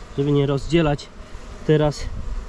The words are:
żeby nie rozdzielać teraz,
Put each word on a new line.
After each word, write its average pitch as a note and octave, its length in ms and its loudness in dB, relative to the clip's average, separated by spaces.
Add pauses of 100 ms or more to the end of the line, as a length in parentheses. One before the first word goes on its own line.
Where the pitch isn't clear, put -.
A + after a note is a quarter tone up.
(180)
żeby C#3+ 140 2
nie C#3+ 140 4
rozdzielać D3 640 2 (580)
teraz, D3 380 4 (440)